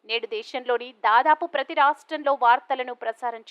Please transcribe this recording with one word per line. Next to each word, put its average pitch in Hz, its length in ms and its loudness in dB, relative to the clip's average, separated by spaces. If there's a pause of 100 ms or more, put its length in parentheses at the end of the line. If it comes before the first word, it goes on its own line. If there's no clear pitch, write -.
నేడు 226 220 -6
దేశంలోని 240 680 -6
దాదాపు 269 540 2
ప్రతి 302 280 -6
రాష్ట్రంలో 294 680 0
వార్తలను 254 520 2
ప్రసారం 233 560 -8